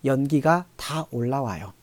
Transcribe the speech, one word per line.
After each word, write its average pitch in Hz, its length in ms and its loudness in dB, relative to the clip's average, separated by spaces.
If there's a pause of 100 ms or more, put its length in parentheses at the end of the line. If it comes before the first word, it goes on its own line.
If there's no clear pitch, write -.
연기가 139 600 2 (100)
다 156 340 -6
올라와요. 120 640 -4 (100)